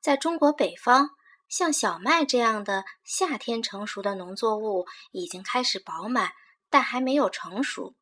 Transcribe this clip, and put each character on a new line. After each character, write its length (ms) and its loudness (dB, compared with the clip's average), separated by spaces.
在 160 2
中 200 -2
国 160 4
北 240 0
方， 340 4
像 240 0
小 260 0
麦 260 2
这 140 2
样 240 2
的 220 -4
夏 340 -2
天 240 -4
成 240 -6
熟 160 -8
的 140 -2
农 180 -10
作 220 2
物 300 -2
已 140 -6
经 160 -12
开 200 -2
始 160 -2
饱 300 -10
满， 240 0
但 140 6
还 180 -2
没 140 0
有 160 4
成 320 -8
熟。 400 -8